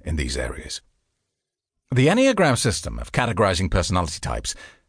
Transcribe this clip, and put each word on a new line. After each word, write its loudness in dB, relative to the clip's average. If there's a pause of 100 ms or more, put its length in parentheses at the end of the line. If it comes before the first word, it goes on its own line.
in -4
these -2
areas. -8 (1120)
The 4
Enneagram 4
system -2
of -12
categorizing 0
personality 0
types -6 (340)